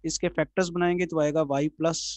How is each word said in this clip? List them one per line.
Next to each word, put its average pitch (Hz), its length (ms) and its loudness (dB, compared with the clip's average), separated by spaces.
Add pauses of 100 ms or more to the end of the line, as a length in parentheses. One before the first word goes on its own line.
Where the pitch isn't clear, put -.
इसके 165 260 -2
factors 170 400 0
बनाएंगे 175 360 0
तो 160 140 -2
आएगा 151 280 2
y 139 140 0 (100)
plus 160 300 -2 (140)